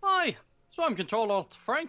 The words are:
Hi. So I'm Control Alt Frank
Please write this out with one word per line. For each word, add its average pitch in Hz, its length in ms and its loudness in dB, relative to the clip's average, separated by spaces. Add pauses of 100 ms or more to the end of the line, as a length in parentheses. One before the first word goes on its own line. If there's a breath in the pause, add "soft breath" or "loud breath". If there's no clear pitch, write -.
Hi. 370 340 0 (340)
So - 120 -8
I'm 302 140 0
Control 208 340 -2
Alt 196 340 -2
Frank 294 240 -2